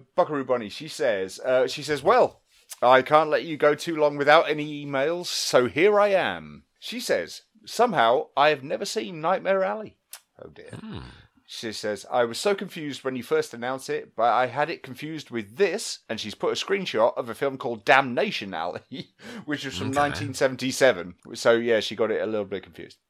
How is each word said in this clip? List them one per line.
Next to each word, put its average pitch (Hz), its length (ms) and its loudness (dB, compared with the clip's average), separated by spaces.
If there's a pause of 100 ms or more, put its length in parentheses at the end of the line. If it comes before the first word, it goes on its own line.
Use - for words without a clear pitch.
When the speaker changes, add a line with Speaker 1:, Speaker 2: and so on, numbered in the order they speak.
(160)
Speaker 1:
Buckaroo 151 280 0
Bonnie, 120 260 -2
she 151 180 -14
says, 101 520 -2
uh, 127 280 2
she 139 140 -6
says, 139 220 -4
"Well, 202 380 4 (380)
I 127 220 8
can't 151 300 4
let 127 140 0
you 156 120 -8
go 147 160 4
too 160 220 -6
long 147 200 2
without 147 320 6
any 147 380 -6
emails, 147 420 -2
so - 400 2
here 190 320 2
I 208 100 4
am." 87 560 -4 (140)
She 233 200 -12
says, 95 420 -4 (240)
"Somehow, 151 640 2 (100)
I 147 120 6
have 139 140 0
never 165 220 -6
seen 202 360 -6
Nightmare 185 420 0
Alley." 214 340 -8 (460)
Oh - 60 -18
dear. - 200 -20 (100)
Speaker 2:
Hmm. 104 200 -14 (480)
Speaker 1:
She - 260 -10
says, 104 380 -6
"I 120 140 2
was 117 140 -6
so 202 160 0
confused 160 480 -10
when 131 120 -4
you 123 60 -6
first 156 320 -2
announced 127 360 -6
it, - 260 -8
but 113 180 4
I 123 140 2
had 143 240 -2
it - 100 -10
confused 151 480 -12
with 113 280 -8
this," 196 420 -2 (100)
and 110 100 -6
she's 104 140 -10
put 160 260 -2
a - 60 -6
screenshot 127 520 0
of 123 120 -6
a 113 60 -10
film 135 240 -4
called 120 260 -8
Damnation 135 680 2
Alley, 85 340 -6
<laughs> 185 560 -16
which 147 180 -6
was 135 140 -8
from - 140 -4
Speaker 2:
Okay. 139 80 -2
Speaker 1:
nineteen 143 340 -2
seventy-seven. 127 800 2 (220)
So, 120 180 4
yeah, 117 280 4
she 107 140 -6
got 110 140 0
it 95 120 -2
a 92 40 -2
little 107 220 -4
bit 95 160 -8
confused. 82 340 -20 (120)